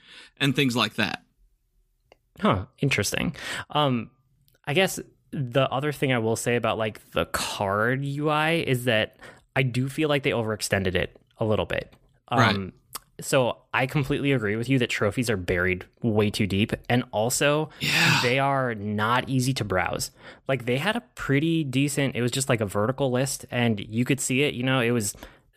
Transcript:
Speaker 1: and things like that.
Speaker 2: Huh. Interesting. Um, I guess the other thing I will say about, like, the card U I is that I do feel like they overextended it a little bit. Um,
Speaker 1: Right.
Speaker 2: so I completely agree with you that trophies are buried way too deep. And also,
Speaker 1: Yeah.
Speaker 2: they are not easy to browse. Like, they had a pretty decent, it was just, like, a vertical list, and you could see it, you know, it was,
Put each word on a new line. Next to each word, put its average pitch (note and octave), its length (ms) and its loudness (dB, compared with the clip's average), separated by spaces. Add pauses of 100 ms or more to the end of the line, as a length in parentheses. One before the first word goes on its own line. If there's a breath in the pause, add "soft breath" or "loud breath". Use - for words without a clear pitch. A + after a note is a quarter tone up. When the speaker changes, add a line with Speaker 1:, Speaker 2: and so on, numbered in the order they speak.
(380 loud breath)
Speaker 1:
and C#3 180 0
things C3+ 180 2
like A2 200 0
that. - 300 -4 (1160)
Speaker 2:
Huh. C3+ 260 2 (120)
Interesting. - 560 0 (360 loud breath)
Um, C3+ 400 0 (560)
I D3 60 -4
guess F3+ 280 0 (320)
the C3 380 0
other C#3 200 -2
thing C#3 220 -2
I B2 60 2
will A2 180 0
say A#2+ 180 -2
about, A2 240 0
like, A2 320 -6
the E2 160 0
card A2 800 -2
U C#3+ 240 -2
I D#3 380 2
is B2 180 0
that A2 320 2 (400 loud breath)
I C3+ 80 4
do B2+ 240 -2
feel D3+ 200 -2
like C#3+ 140 2
they D3 80 0
overextended G2+ 640 0
it F2 220 -2 (220)
a A#2 60 -2
little G2+ 220 0
bit. - 260 -6 (360)
Um, A#2+ 100 0
Speaker 1:
Right. G2 340 2 (480)
Speaker 2:
so B2+ 380 2 (140)
I A2+ 140 2
completely C#3+ 440 0
agree G#2+ 240 2
with A2+ 140 -4
you C3 100 4
that A#2+ 120 0
trophies A2+ 380 0
are A2+ 80 2
buried F2+ 480 0 (180)
way G#2+ 280 2
too G#2+ 160 0
deep. G2 260 0 (160)
And A#2+ 220 2
also, D3 600 0 (100)
Speaker 1:
Yeah. D3 420 2
Speaker 2:
they B2+ 160 2
are C3+ 380 0
not G#2+ 520 0
easy C3 260 0
to A#2 100 -4
browse. F2+ 480 -2 (340 loud breath)
Like, B2 200 -2
they B2 120 0
had G3 160 -2
a A#3+ 60 -2 (160)
pretty D#3+ 480 0
decent, C#3 500 0
it A#2 80 -2
was A#2+ 80 0
just, C3 180 -4
like, A#2+ 120 2
a G#2+ 60 0
vertical A2+ 440 0
list, B2+ 400 -2
and A#2 300 2
you A2 240 -2
could C#3 160 0
see C3 220 0
it, D3 120 0
you A#2+ 80 -6
know, C3 180 2
it A#2 120 2
was, A2 220 -2 (420 loud breath)